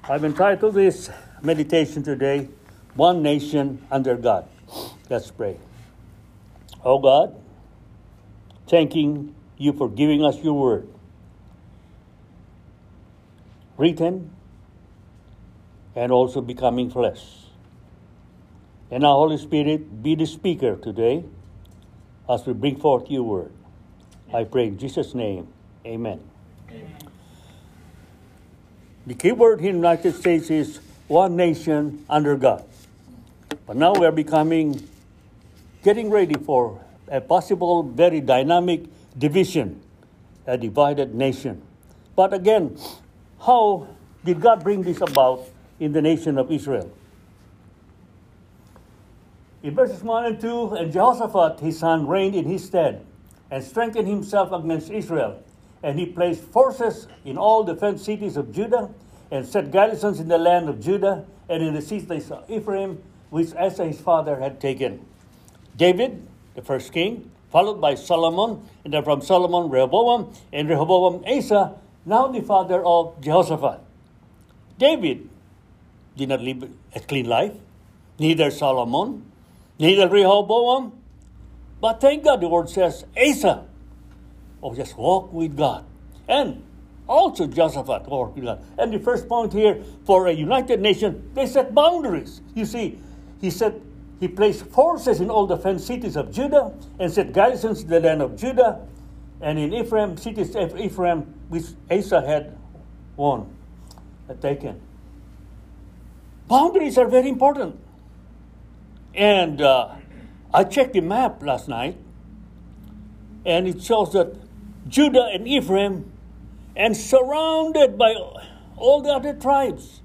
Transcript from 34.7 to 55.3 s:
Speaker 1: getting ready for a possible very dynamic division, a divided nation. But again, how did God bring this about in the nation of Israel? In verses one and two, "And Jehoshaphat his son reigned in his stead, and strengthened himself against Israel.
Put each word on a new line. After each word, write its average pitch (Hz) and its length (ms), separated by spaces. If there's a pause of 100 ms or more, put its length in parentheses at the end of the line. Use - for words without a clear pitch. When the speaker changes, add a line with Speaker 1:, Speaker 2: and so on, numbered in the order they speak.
Speaker 1:
getting 208 280
ready 180 240
for 123 440 (280)
a 139 120
possible 175 640
very 151 400
dynamic 165 600 (340)
division, 147 640 (640)
a 123 140
divided 135 560
nation. 123 480 (520)
But - 200
again, 190 420 (640)
how 208 460 (360)
did 160 180
God 220 220
bring 196 200
this 170 180
about 131 460 (320)
in 151 120
the 156 120
nation 160 340
of 131 140
Israel? 131 400 (2750)
In 147 100
verses 202 300
one 226 220
and 220 140
two, 226 360
"And 165 160
Jehoshaphat 190 720
his 160 180
son 165 260
reigned 196 300
in 160 100
his 180 180
stead, 143 400 (460)
and 135 140
strengthened 226 440
himself 202 440
against 160 400
Israel. 151 500 (400)